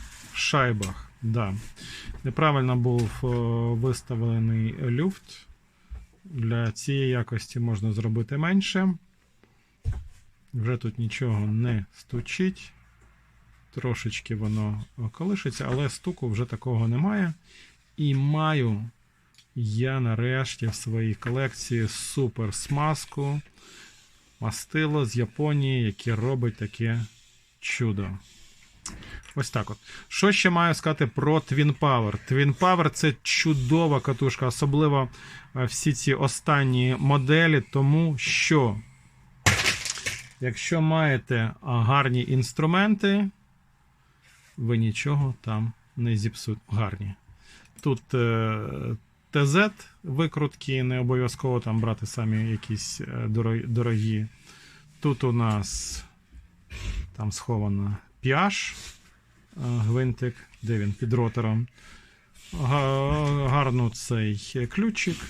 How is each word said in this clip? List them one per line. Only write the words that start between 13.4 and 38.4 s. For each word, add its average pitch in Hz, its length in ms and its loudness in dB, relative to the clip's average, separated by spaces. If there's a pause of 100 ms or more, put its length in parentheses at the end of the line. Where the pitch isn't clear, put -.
Трошечки 117 600 -4
воно 107 500 -2 (280)
колишиться, 165 580 -4
але 131 200 0
стуку 180 380 -6
вже 110 160 0
такого 117 440 -2
немає. 170 460 2 (640)
І 147 180 2
маю 135 760 2 (640)
я 123 460 0
нарешті 120 640 -2
в 110 80 -2
своїй 113 400 -2
колекції 120 760 -2
супер 113 640 -4
смазку, 143 840 -2 (1000)
мастило 147 640 -2
з 110 100 -4
Японії, 135 680 0
яке 110 340 -2
робить 120 400 0
таке 117 440 -2 (600)
чудо. 101 500 -2 (1200)
Ось 131 160 -4
так 107 200 -4
от. 104 80 -12 (300)
Що 202 240 4
ще 190 180 4
маю 170 240 4
сказати 151 320 0
про 143 320 2
Twin 147 400 2
Power? 117 540 2
Twin 139 260 4
Power — 180 320 4
це 151 320 2
чудова 147 800 2
катушка, 135 460 0
особливо, 143 600 2 (480)
е, 127 80 0
всі 131 280 0
ці 135 220 0
останні 131 840 2
моделі, 143 640 4
тому 143 580 2
що, 117 600 2 (1600)